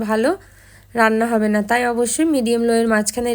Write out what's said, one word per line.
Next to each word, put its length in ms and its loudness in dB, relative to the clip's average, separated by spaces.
ভালো 200 0
রান্না 320 2
হবে 220 0
না। 60 2
তাই 120 0
অবশ্যই 420 0
মিডিয়াম 320 0
লোয়ের 260 2
মাঝখানে 420 -2